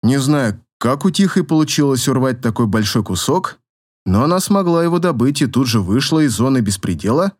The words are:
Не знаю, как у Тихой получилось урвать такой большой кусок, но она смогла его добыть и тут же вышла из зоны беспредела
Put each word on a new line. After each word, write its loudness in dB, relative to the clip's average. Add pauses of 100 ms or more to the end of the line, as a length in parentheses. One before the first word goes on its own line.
Не 2
знаю, 0 (180)
как -2
у 2
Тихой 0
получилось 0
урвать 0
такой 0
большой 0
кусок, -4 (480)
но 2
она 2
смогла 2
его 2
добыть 0
и 0
тут 0
же 0
вышла 0
из 2
зоны 0
беспредела -2